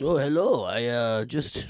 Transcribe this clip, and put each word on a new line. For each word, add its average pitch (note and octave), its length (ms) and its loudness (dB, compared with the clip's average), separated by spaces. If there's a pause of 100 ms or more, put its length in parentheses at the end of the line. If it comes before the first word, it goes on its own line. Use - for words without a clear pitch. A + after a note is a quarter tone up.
Oh, D#3+ 140 2
hello. D3+ 480 2
I, G2 220 -2
uh, A#2 380 0
just C#3+ 460 -4